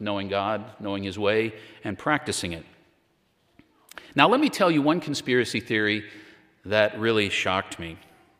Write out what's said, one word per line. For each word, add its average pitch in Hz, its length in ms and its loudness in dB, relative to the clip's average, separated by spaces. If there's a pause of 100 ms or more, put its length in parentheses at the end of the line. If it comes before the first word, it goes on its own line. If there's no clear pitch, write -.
knowing 101 280 -4
God, 101 360 -2 (140)
knowing 98 240 -4
His 98 160 -6
way, 110 360 0 (280)
and 101 160 -6
practicing 107 540 -2
it. 80 120 -12 (1500)
Now, 147 140 6
let 247 120 4
me 302 80 4
tell 185 220 2
you 151 120 4
one 156 180 2
conspiracy 127 600 0
theory 107 440 0 (600)
that 107 340 2
really 107 300 2
shocked 95 500 -2
me. 85 200 -12 (420)